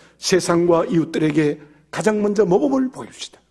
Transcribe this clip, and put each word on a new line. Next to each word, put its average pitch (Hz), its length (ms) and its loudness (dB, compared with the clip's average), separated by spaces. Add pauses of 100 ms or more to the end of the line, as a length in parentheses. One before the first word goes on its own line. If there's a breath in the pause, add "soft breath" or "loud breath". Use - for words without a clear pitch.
(180 soft breath)
세상과 170 680 0
이웃들에게 156 720 0 (300 loud breath)
가장 208 320 -2
먼저 208 220 0
모범을 262 460 0
보입시다. - 500 -16 (100)